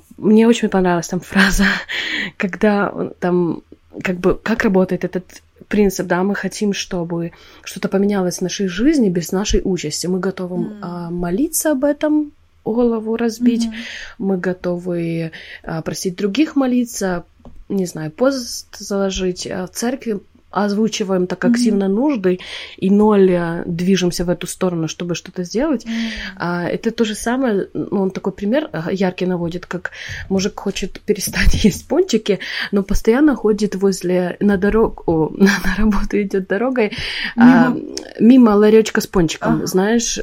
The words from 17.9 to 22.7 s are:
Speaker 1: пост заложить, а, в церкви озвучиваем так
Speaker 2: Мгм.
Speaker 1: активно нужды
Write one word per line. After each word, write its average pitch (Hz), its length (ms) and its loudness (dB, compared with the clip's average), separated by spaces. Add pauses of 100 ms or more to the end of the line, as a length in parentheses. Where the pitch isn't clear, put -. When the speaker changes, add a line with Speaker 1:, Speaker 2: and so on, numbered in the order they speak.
Speaker 1:
пост 254 680 -2
заложить, 190 680 -4
а, 185 200 -6
в - 40 -16
церкви 233 500 -4 (340)
озвучиваем 196 720 0
так 180 180 -6
Speaker 2:
Мгм. 240 100 4
Speaker 1:
активно 208 340 2
нужды 196 500 0 (380)